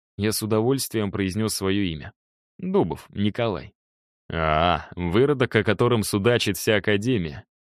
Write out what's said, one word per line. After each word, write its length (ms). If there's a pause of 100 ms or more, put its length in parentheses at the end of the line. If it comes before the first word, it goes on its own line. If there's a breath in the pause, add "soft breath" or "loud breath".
(180)
Я 160
с 100
удовольствием 680
произнес 440
свое 280
имя. 280 (480)
"Дубов 500
Николай". 640 (560)
"А, 640
выродок, 600
о 80
котором 400
судачит 540
вся 180
Академия. 720 (340)